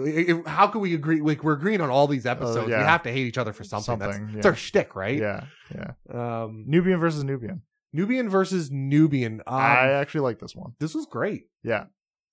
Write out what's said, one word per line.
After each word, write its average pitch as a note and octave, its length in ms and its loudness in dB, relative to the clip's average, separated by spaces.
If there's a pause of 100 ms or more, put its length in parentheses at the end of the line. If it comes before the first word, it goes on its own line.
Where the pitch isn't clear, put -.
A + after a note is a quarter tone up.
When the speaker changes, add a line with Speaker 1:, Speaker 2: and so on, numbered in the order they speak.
(380)
Speaker 1:
if, E3+ 80 -10
how E3+ 220 4
can A3 120 -4
we F3+ 140 0
agree? D#3 260 0
Like, D3+ 240 0
we're D#3 80 4
agreeing F3 300 0
on C#3+ 80 0
all C#3 160 6
these C#3 180 0
Speaker 2:
Uh, B2 60 0
Speaker 1:
episodes. A#2 400 -2
Speaker 2:
yeah. A2+ 80 2
Speaker 1:
We G#2 60 4
have E3 180 4
to A#2 100 -6
hate C3 140 -2
each A2+ 100 -6
other A2 160 -2
for - 100 -16
something. G#2 360 -4
That's, G2+ 180 -4
Speaker 2:
Something, G#2+ 220 -8
Speaker 1:
it's G#2+ 80 4
Speaker 2:
yeah. E3+ 40 6
Speaker 1:
our C3+ 60 2
shtick, - 400 -2
right? G2 220 -2
Speaker 2:
Yeah, G#2 260 -4 (300)
yeah. - 160 -10 (540)
Speaker 1:
Um, A2 220 -12
Speaker 2:
Nubian F3 320 4
versus D#3+ 240 0
Nubian. B2 380 -6 (320)
Speaker 1:
Nubian G#3+ 380 0
versus F#3 400 0
Nubian. C#3 760 2
Um, B2 80 -4
Speaker 2:
I B2+ 380 4
actually C#3+ 300 0
like A#2+ 180 -2
this - 160 -16
one. - 240 -14
Speaker 1:
This D#3 140 -4
was D4+ 100 -6
great. E3 380 -4 (200)
Speaker 2:
Yeah. A2 220 -2 (480)